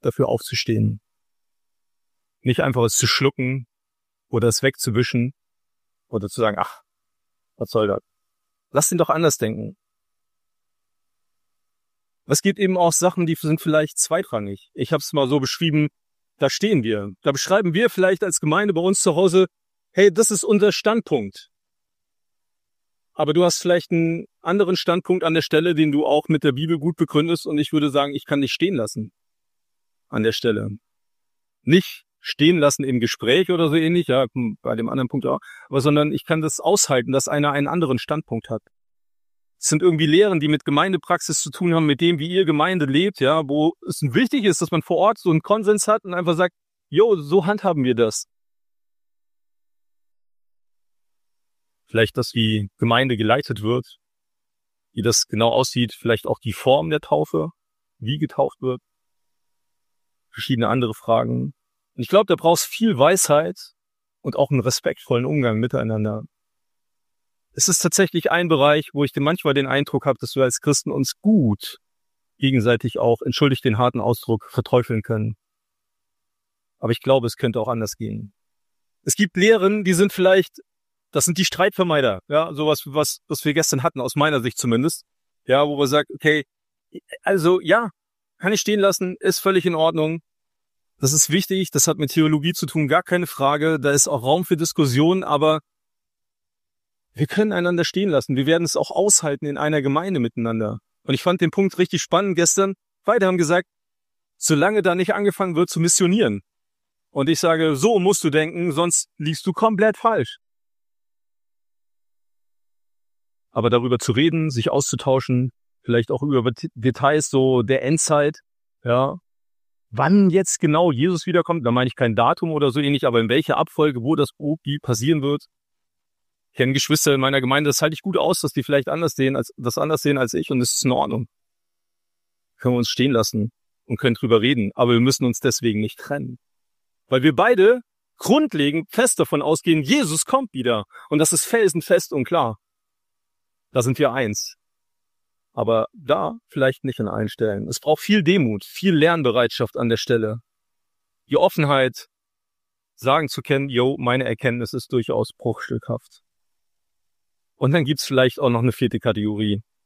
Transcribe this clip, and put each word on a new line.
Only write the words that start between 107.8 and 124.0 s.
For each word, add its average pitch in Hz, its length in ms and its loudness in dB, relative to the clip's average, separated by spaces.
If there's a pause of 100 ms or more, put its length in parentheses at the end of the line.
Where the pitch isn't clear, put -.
musst 190 240 2
du 156 80 2
denken, 165 400 -2
sonst 165 360 -2 (100)
liegst 151 280 -6
du 190 60 -2
komplett 214 460 2
falsch.“ 214 400 -2 (3250)
Aber 117 180 0
darüber 120 300 0
zu - 140 -2
reden, 160 360 2
sich 123 220 -2
auszutauschen, 131 800 0 (320)
vielleicht 120 280 0
auch 123 100 -2
über 131 300 0
Det-, - 240 -10
Details 139 520 0
so 131 360 2
der 131 180 0
Endzeit, 147 560 0 (480)
ja, 127 320 0 (720)
wann 180 400 4
jetzt 180 300 0
genau 165 320 2
Jesus 156 340 0
wiederkommt, 170 400 0
da 120 60 2
meine 127 180 2
ich - 60 -16
kein 117 200 0
Datum 123 360 0
oder 143 200 0
so 127 80 -2
ähnlich, 143 260 0
aber 120 140 4
in 113 80 0
welcher 135 300 0
Abfolge, 151 440 0